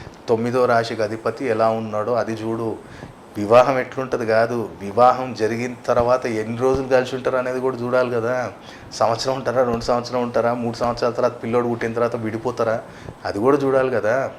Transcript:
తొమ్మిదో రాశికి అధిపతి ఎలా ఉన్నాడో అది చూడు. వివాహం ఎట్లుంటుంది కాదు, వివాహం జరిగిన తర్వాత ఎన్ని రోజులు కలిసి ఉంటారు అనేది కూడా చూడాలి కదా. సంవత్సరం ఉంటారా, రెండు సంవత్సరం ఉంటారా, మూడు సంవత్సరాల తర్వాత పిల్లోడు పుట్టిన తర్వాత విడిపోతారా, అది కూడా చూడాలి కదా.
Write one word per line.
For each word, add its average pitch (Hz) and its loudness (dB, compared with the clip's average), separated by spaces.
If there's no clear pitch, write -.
తొమ్మిదో 120 2
రాశికి 117 0
అధిపతి 113 -4
ఎలా 113 2
ఉన్నాడో 110 -2
అది 113 0
చూడు. 113 -4
వివాహం 123 6
ఎట్లుంటుంది 127 -4
కాదు, 113 2
వివాహం 123 4
జరిగిన 117 -2
తర్వాత 120 2
ఎన్ని 113 -4
రోజులు 131 2
కలిసి 127 2
ఉంటారు 127 -2
అనేది 127 -2
కూడా 127 -2
చూడాలి 123 0
కదా. 117 -2
సంవత్సరం 117 0
ఉంటారా, 131 0
రెండు 117 0
సంవత్సరం 123 0
ఉంటారా, 120 0
మూడు 117 -4
సంవత్సరాల 120 0
తర్వాత 117 -2
పిల్లోడు 120 0
పుట్టిన 117 -2
తర్వాత 117 0
విడిపోతారా, 113 -2
అది 92 -4
కూడా 139 4
చూడాలి 131 2
కదా. 110 0